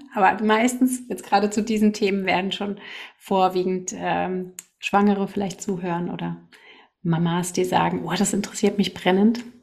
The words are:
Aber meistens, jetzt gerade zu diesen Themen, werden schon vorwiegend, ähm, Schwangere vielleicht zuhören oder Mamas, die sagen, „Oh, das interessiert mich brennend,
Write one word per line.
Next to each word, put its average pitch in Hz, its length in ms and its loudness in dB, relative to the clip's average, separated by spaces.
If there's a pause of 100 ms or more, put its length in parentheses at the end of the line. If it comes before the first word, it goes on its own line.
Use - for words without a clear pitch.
(140)
Aber 196 300 2
meistens, 233 680 2
jetzt 190 160 -8
gerade 208 240 2
zu 208 140 0
diesen 214 300 2
Themen, 196 320 0
werden 180 260 0
schon 202 280 -6 (380)
vorwiegend, 185 800 0
ähm, 180 560 -2 (260)
Schwangere 202 480 2
vielleicht 196 340 -6
zuhören 175 480 -4
oder 170 280 -6 (640)
Mamas, 170 520 0
die 185 120 0
sagen, 175 400 0
„Oh, 165 120 -6
das 196 160 0
interessiert 202 440 0
mich 196 160 0
brennend, 208 500 2 (200)